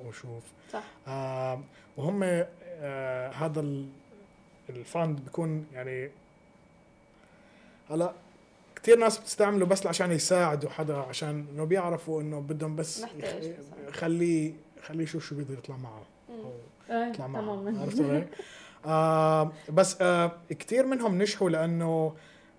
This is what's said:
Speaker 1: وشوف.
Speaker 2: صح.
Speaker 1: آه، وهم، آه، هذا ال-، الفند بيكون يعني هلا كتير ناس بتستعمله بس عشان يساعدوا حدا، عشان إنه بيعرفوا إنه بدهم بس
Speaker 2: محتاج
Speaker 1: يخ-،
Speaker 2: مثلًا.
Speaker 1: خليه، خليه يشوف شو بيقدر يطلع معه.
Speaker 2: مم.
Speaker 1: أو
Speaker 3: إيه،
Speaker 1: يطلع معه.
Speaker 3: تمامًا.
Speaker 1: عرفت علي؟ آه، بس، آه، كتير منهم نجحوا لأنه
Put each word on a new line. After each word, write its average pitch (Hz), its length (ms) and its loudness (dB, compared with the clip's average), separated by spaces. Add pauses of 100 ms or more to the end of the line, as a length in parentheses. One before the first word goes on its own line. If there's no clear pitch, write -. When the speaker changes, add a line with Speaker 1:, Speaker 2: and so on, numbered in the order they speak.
Speaker 1:
وشوف. 117 380 -14 (300)
Speaker 2:
صح. 208 100 -8 (240)
Speaker 1:
آه، 131 540 -4 (360)
وهم، 170 260 -2
آه، 143 1040 -4
هذا 151 300 -4
ال-، 139 300 -4 (800)
الفند 147 500 -4
بيكون 156 540 -4
يعني 127 360 -6 (1800)
هلا 170 240 0 (600)
كتير 233 220 10
ناس 220 200 6
بتستعمله 202 480 2
بس 190 220 2
عشان 175 240 0
يساعدوا 151 580 2
حدا، 151 280 -4
عشان 147 560 -6
إنه 151 100 -6
بيعرفوا 165 580 0
إنه 151 180 -6
بدهم 156 360 -4
بس 156 260 -6
Speaker 2:
محتاج 185 420 -8
Speaker 1:
يخ-، 165 160 -8
Speaker 2:
مثلًا. 143 320 -16
Speaker 1:
خليه، 165 640 2 (280)
خليه 160 220 -6
يشوف 156 220 -6
شو 147 100 -10
بيقدر 135 220 -6
يطلع 131 200 -12
معه. 110 260 -12 (260)
Speaker 2:
مم. 233 120 -14
Speaker 1:
أو 127 100 -12 (380)
Speaker 3:
إيه، 240 200 0
Speaker 1:
يطلع 139 180 -6
معه. - 140 -4
Speaker 3:
تمامًا. 202 400 -4
Speaker 1:
عرفت 208 200 0
علي؟ 147 260 2 (580)
آه، 156 680 4 (180)
بس، 185 320 4
آه، 175 300 4 (180)
كتير 247 360 2
منهم 233 360 2
نجحوا 202 280 2
لأنه 165 680 2 (440)